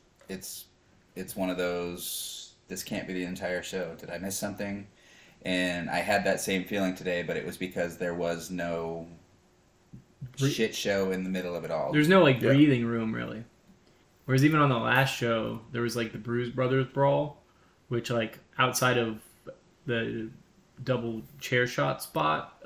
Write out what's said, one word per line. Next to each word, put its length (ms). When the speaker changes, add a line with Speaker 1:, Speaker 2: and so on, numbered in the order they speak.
Speaker 1:
it's, 360
it's 220
one 140
of 60
those, 1000
"This 140
can't 240
be 80
the 100
entire 380
show. 340
Did 140
I 80
miss 200
something?" 480
And 460
I 120
had 240
that 160
same 240
feeling 300
today, 280
but 140
it 100
was 100
because 400
there 180
was 360
no 580
Speaker 2:
Re- 100
Speaker 1:
shit 240
show 380
in 120
the 60
middle 260
of 80
it 60
all. 220
Speaker 2:
There's 160
no, 140
like, 200
Speaker 3:
Yeah. 80
Speaker 2:
breathing 340
room, 300
really. 280
Whereas 180
even 160
on 80
the 100
last 380
show, 440
there 80
was, 160
like, 160
the 60
Bruise 320
Brothers 360
brawl, 560
which, 220
like, 280
outside 400
of 240
the 420
double 380
chair 260
shot 360
spot, 640